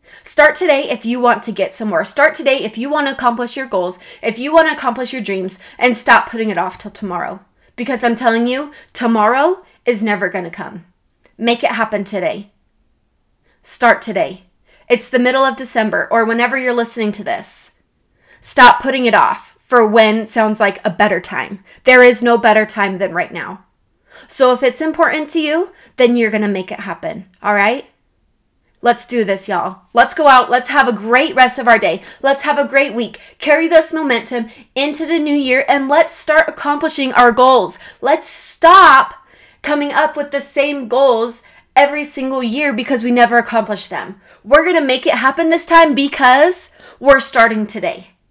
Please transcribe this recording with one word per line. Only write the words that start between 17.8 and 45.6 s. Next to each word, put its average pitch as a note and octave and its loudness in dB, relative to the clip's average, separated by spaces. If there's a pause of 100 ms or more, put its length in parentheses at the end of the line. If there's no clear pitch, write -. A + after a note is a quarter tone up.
Stop - 4
putting C4 -2
it G#3+ 2
off - 0
for A#3+ 2
when A3 2
sounds G#3+ -2
like G3 -2
a G#3+ -2
better F#3+ 0
time. E3 -10 (200)
There B3+ 8
is B3 6
no A#3 2
better G#3+ 2
time G3 -4
than F3+ -4
right F3 -6
now. F3+ -12 (640)
So B3+ 2
if B3 -2
it's B3 0
important D#4 -2
to E4 -2
you, D#4 -2 (240)
then A#3+ 2
you're A3 0
gonna G#3 -2
make F#3 -6
it - -14
happen, F3+ -10 (180)
all G#3 0
right? G#3+ 0 (960)
Let's A#3+ 0
do A#3 -2
this, F#3+ -6
y'all. F#3 -6 (160)
Let's B3 2
go D4+ 2
out. B3+ 6
Let's B3 0
have C4+ 2
a B3 0
great A#3 0
rest B3+ 2
of A#3 -4
our A#3 6
day. F3 -2 (180)
Let's C#4 0
have D4 -2
a C#4 0
great C4+ 0
week. A3+ -6 (200)
Carry D#4 0
this D#4+ 2
momentum A#3+ -4 (260)
into D4 -4
the E4 0
new D4 -2
year, C4 0
and C#4 0
let's D#4+ 2
start - 2
accomplishing C#4+ -4
our A#3+ 4
goals. B3 2 (240)
Let's - 0
stop E4 4 (480)
coming D4 -4
up D4+ -2
with C#4+ -8
the C#4 -4
same C#4+ -4
goals A#3+ 0 (320)
every C#4+ 2
single C4 -6
year C4 -2
because A#3+ -2
we B3 -2
never A#3+ 4
accomplish A3 -2
them. - -10 (240)
We're D4 4
gonna E4+ 2
make C4 -2
it - 0
happen C4+ 0
this E4 0